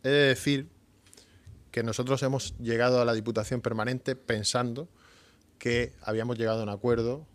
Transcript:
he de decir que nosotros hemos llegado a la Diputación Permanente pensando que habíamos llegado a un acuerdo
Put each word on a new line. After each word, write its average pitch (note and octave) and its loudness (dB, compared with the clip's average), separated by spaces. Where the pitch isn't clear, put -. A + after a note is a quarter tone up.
he C3 0
de C#3+ 6
decir C3+ 2
que A#2 -2
nosotros B2 -2
hemos C3 -2
llegado A#2+ 2
a A#2+ 4
la A#2 2
Diputación A2+ -2
Permanente B2 -2
pensando A#2+ -2
que A#2+ 0
habíamos A2+ -2
llegado A2 0
a A2+ -2
un G#2 -4
acuerdo A#2 0